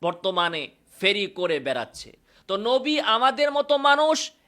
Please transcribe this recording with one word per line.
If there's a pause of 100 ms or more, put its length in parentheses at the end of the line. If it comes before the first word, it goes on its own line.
বর্তমানে (320)
ফেরি
করে
বেড়াচ্ছে। (300)
তো
নবী
আমাদের
মতো
মানুষ, (160)